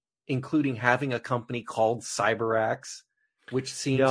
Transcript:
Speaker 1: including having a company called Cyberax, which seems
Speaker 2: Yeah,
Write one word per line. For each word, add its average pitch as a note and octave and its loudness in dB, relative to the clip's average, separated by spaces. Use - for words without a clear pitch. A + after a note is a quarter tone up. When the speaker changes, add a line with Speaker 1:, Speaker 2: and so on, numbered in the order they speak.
Speaker 1:
including C3+ 0
having B2 2
a A#2 -2
company A#2+ -4
called A2+ 0
Cyberax, A2+ -2
which C3 -4
seems C3+ 0
Speaker 2:
Yeah, C3+ 6